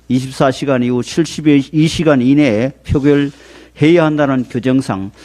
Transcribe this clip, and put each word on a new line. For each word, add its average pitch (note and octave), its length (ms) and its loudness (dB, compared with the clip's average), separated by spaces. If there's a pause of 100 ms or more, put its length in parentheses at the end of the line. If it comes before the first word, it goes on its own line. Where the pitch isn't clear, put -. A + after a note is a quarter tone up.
이십사 C3 420 -2
시간 C3 320 -2
이후 B2 180 -2
칠십이 D3+ 840 0
시간 D3+ 340 0
이내에 C3 520 2 (120)
표결해야 C#3+ 1160 0
한다는 D3 400 0
규정상 A#2 680 -4 (140)